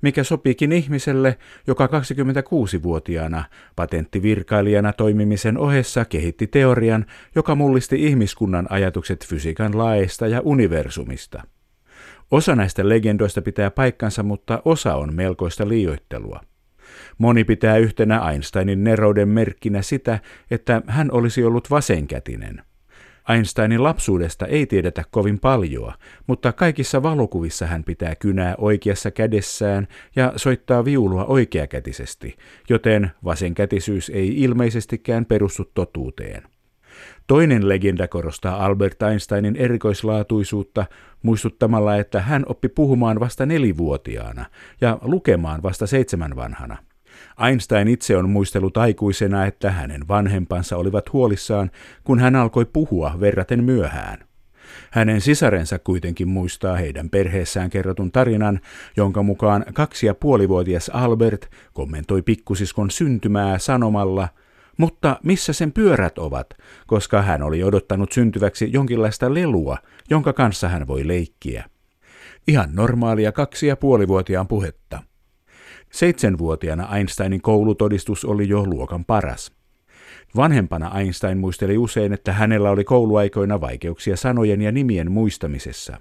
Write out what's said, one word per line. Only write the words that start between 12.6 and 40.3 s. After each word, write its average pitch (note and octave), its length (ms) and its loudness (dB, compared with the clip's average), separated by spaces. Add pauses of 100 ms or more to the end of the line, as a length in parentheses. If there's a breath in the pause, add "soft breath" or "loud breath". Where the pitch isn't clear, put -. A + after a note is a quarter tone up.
legendoista G#2 520 2
pitää G2 300 -2
paikkansa, A#2 520 -2
mutta G#2 420 -4
osa D3 300 2
on D2 180 -4
melkoista F#2 540 -4
liioittelua. D2+ 760 -4 (760 loud breath)
Moni A#2 260 4
pitää A2 340 4
yhtenä A2 540 2
Einsteinin F#2+ 520 -2
nerouden G#2 460 4
merkkinä G#2+ 520 0
sitä, A#2 380 -4 (320 loud breath)
että A#2 360 0
hän C#3 240 0
olisi A#2+ 320 2
ollut A#2 260 2
vasenkätinen. C2 920 -4 (680 soft breath)
Einsteinin A2+ 540 2
lapsuudesta F#2+ 640 -2
ei D3 200 0
tiedetä F2 460 -2
kovin G2+ 280 0
paljoa, E2 540 -2 (340 loud breath)
mutta B2 260 -2
kaikissa C#3 500 0
valokuvissa G#2 640 -2
hän E2+ 180 -4
pitää E2 320 -6
kynää F#2+ 420 -2
oikeassa G#2 540 0
kädessään G2+ 760 -2 (280 loud breath)
ja B2+ 200 2
soittaa B2 500 0
viulua G2+ 400 0
oikeakätisesti, C#2 1080 -4 (340 loud breath)
joten G#2+ 420 2 (120)
vasenkätisyys F#2 840 -2
ei G2+ 320 -2
ilmeisestikään A#2 840 0
perustu G2+ 480 0
totuuteen. B1+ 680 -8 (840 loud breath)
Toinen C3+ 420 6
legenda F#2 380 2
korostaa F2+ 580 -4
Albert G2 360 0
Einsteinin G#2 540 0
erikoislaatuisuutta G#2+ 1300 -2 (380 soft breath)